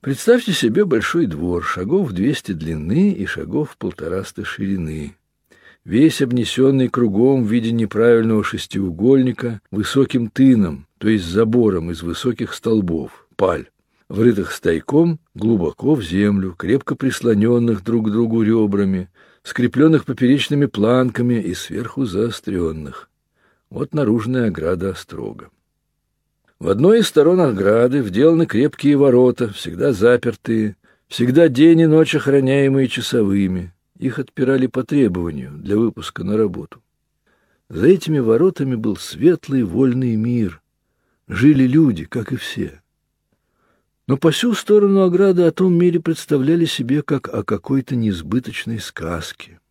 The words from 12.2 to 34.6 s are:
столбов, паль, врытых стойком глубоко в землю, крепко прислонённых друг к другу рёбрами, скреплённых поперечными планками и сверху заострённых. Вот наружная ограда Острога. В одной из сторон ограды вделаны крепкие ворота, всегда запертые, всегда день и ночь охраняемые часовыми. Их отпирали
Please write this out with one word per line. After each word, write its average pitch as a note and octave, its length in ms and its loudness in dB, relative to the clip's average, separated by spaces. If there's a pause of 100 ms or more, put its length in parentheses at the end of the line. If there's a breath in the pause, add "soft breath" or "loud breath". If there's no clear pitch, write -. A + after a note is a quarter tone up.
столбов, F2+ 840 -4
паль, F#2 320 -2 (420)
врытых G2+ 400 0
стойком D#3 720 0 (140)
глубоко G#2+ 600 -2
в B2 80 -4
землю, F#2+ 560 -2
крепко B2+ 380 -2
прислонённых A#2 880 0
друг A2 240 0
к - 20 -2
другу A2+ 320 0
рёбрами, G2+ 680 0 (360 soft breath)
скреплённых C3+ 600 2
поперечными C3+ 640 0
планками A#2+ 680 0
и F2+ 200 -4
сверху A2+ 500 -8
заострённых. F2 1040 -6 (640)
Вот - 240 -10
наружная A#2+ 540 0
ограда F2+ 420 -4
Острога. - 600 -14 (1080)
В E2 100 -6
одной E3 320 4
из G3+ 60 2
сторон E3 340 4
ограды A#2+ 640 2
вделаны D3+ 440 2
крепкие C#3+ 500 0
ворота, B2 540 4
всегда F2 420 -4
запертые, A2+ 840 0 (300)
всегда C3 420 4
день D#3+ 340 6
и D#3+ 40 6
ночь D#3 300 4
охраняемые C#3 720 2
часовыми. G2 840 -2 (240)
Их C3 220 -6
отпирали C3 480 -2